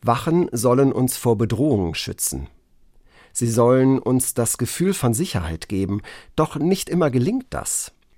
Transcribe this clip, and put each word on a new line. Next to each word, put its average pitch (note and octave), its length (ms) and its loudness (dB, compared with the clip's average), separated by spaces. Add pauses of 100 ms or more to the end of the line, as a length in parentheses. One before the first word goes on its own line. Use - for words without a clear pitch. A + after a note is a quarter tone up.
Wachen D#3+ 500 2
sollen B2 400 4
uns B2+ 240 0
vor A#2 220 0
Bedrohungen A2 560 0
schützen. - 540 -6 (840)
Sie A#2+ 180 0
sollen B2+ 480 4
uns B2+ 340 0
das - 240 -2
Gefühl F3+ 380 -2
von A#2+ 180 0
Sicherheit E2+ 560 -6
geben, G2 320 -2 (340)
doch D#3 200 0
nicht E3+ 340 0
immer E3+ 220 2
gelingt D#3 400 0
das. - 400 -8 (260)